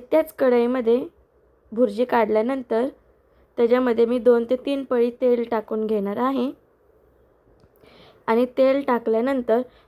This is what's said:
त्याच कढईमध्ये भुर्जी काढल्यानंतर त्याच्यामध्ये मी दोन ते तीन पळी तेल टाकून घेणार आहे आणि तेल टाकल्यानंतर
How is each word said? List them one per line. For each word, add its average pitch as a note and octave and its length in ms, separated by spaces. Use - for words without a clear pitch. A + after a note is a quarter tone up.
त्याच D#4 220
कढईमध्ये B3 720
भुर्जी A3 340
काढल्यानंतर A#3 840
त्याच्यामध्ये A#3+ 480
मी A#3+ 140
दोन A#3 300
ते B3+ 60
तीन C#4 180
पळी A#3+ 260
तेल A#3+ 300
टाकून A3 360
घेणार G#3 320
आहे C4 320
आणि A#3 180
तेल C4+ 240
टाकल्यानंतर A#3+ 800